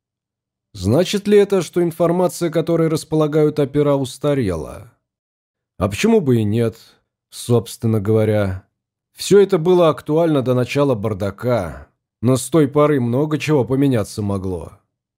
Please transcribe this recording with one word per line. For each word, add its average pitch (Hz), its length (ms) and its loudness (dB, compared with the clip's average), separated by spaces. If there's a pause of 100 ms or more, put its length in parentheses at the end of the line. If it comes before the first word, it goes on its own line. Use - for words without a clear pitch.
(760)
Значит 117 540 0
ли 208 100 6
это, 196 240 2
что 175 200 -2
информация, 170 680 0
которой 165 380 0
располагают 151 720 0
опера, 143 340 0
устарела? 123 960 -4 (840)
А 95 100 0
почему 214 320 2
бы 131 180 2
и 110 60 0
нет, 110 320 -2 (540)
собственно 113 680 -2
говоря? 107 640 0 (480)
Все - 260 2
это 196 200 4
было 175 300 4
актуально 151 540 0
до 123 120 0
начала 127 420 0
бардака, 98 920 -4 (340)
но 127 160 2
с - 140 -6
той 156 160 4
поры 147 340 2
много 139 380 -2
чего 151 260 0
поменяться 131 560 -2
могло. 95 520 -6 (460)